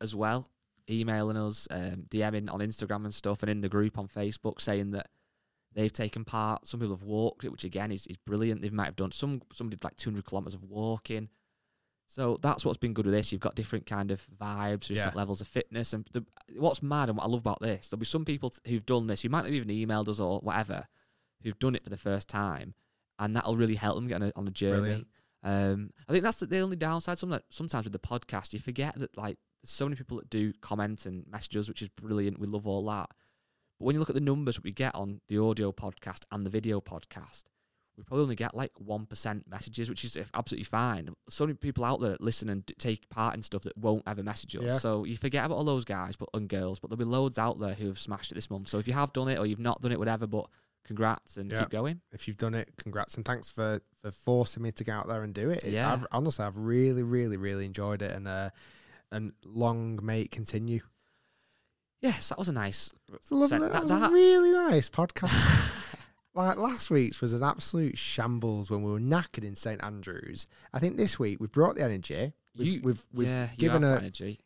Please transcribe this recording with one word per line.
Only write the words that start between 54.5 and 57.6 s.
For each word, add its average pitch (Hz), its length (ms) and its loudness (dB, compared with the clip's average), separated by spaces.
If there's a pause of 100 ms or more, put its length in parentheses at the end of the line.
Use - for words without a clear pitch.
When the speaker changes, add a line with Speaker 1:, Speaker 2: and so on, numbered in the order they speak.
Speaker 2:
me 113 100 -4
to - 120 -8
get 110 100 -4
out 104 120 -4
there 110 160 -4
and 104 120 -6
do 110 160 0
it. 175 120 -2
It, 101 120 -2
Speaker 1:
Yeah. 117 180 4
Speaker 2:
I've, 127 200 -2
honestly, 127 340 0
I've 98 100 -6
really, 123 460 4
really, 120 340 2
really 98 300 -2